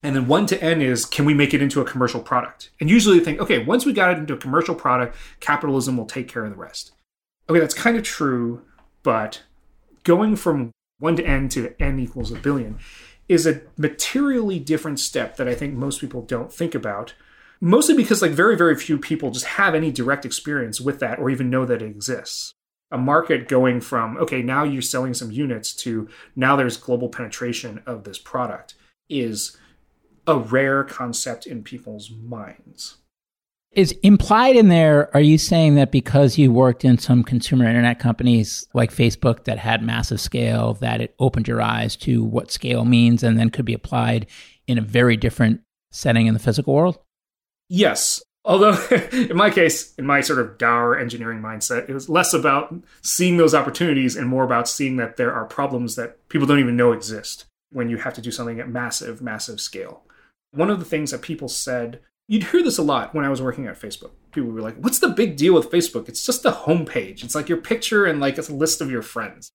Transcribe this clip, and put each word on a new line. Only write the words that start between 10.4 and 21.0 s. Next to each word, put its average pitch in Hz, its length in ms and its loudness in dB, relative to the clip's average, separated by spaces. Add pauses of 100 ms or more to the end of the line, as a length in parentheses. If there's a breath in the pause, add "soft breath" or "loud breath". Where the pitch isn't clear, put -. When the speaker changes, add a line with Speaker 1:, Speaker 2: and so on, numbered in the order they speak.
Speaker 1:
one 160 160 0
to 165 100 -4
n 139 240 0
to 123 320 -6
n 139 180 0
equals 123 320 -8
a 117 40 -10
billion 123 440 -4 (480 loud breath)
is 160 180 2
a 156 160 0 (160)
materially 214 840 -2
different 151 400 -4
step - 380 -6
that 127 100 -4
I 123 80 -2
think 143 200 -8
most 131 260 -6
people 127 200 -10
don't 123 320 -8
think 165 220 -6
about, 107 380 -8 (480 soft breath)
mostly 233 340 4
because, 226 260 2
like, 170 100 2
very, 190 240 4
very 165 200 4
few - 220 -4
people 151 340 -6
just 127 140 -8
have 196 300 0
any 156 160 0
direct 131 340 -4
experience 127 540 -6
with 139 200 -4